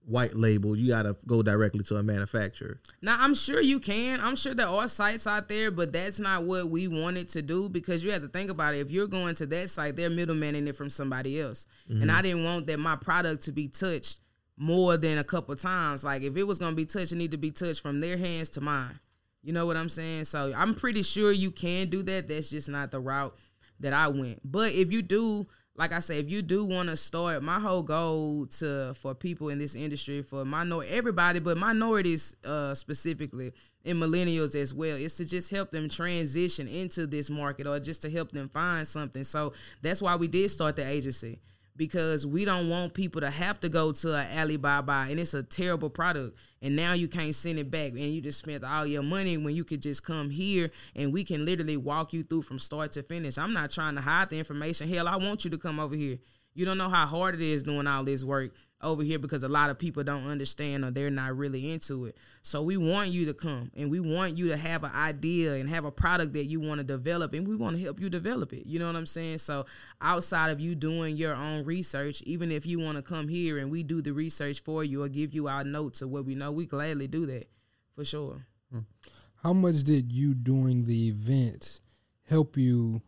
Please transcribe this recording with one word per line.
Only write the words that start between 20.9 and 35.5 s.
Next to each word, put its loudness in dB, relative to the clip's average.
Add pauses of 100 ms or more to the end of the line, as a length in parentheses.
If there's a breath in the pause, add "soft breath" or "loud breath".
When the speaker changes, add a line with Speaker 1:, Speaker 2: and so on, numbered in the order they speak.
Speaker 2:
sure 4
you 2
can -2
do -2
that. -2
That's -4
just -6
not -4
the -6
route -4 (460 soft breath)
that 0
I 6
went. -2 (100)
But 2
if 4
you 2
do, 2 (300 soft breath)
like 0
I 0
said, -2
if -8
you -2
do 2
wanna 0
start, -2
my 0
whole 0
goal 0 (100)
to, -2
for -8
people -4
in -2
this -4
industry, -4
for -6
minor-, -2
everybody, 2
but 2
minorities, 2
uh, -2
specifically, -4 (340 soft breath)
and 0
millennials 2
as 0
well, -2
is -4
to -4
just -4